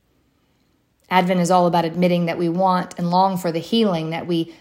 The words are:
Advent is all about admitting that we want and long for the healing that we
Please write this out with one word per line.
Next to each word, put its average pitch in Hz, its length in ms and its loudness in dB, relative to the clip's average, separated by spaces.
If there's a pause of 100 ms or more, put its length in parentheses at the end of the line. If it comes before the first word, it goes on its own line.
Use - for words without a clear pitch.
(1120)
Advent 185 300 2
is 175 100 0
all 180 160 4
about 170 180 2
admitting 175 420 0
that 165 120 -4
we 170 100 -2
want 180 500 0
and 175 120 -4
long 190 260 2
for 180 160 -4
the 165 60 -4
healing 170 520 -2
that 160 160 -8
we 165 340 -4